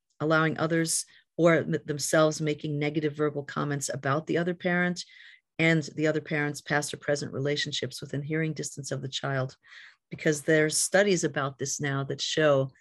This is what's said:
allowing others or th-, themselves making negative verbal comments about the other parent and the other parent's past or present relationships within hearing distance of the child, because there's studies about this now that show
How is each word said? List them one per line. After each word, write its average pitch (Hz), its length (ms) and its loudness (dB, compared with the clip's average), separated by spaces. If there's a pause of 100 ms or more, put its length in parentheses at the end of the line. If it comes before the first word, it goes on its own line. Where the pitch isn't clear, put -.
(200)
allowing 156 380 2
others 160 480 0 (320)
or 165 260 6
th-, 156 220 -2
themselves 156 560 2
making 151 360 -2
negative 147 380 -2
verbal 147 280 -2
comments 147 480 -4
about 139 360 -2
the 151 100 0
other 175 160 0
parent 180 500 0 (540)
and 160 260 4 (120)
the 151 120 2
other 151 140 2
parent's 147 400 -4
past 147 320 -2
or - 40 -10
present 143 360 -4
relationships 139 680 -4
within 135 200 -6
hearing 156 320 -2
distance 143 380 -10
of 139 100 -4
the 135 60 -8
child, 135 480 -4 (540)
because 151 320 0
there's 156 360 4
studies 190 460 4
about 139 340 -2
this 135 240 -4
now 139 220 -2
that 139 180 -6
show 139 480 4 (120)